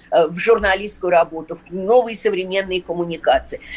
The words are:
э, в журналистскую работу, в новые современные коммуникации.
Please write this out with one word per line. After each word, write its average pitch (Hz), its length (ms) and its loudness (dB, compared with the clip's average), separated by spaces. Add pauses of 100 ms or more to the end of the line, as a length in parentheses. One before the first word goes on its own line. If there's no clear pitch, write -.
(120)
э, 160 160 4
в 175 100 -10
журналистскую 202 720 0
работу, 165 460 0
в - 180 -16
новые 220 440 2
современные 185 640 -2
коммуникации. 170 800 -2 (160)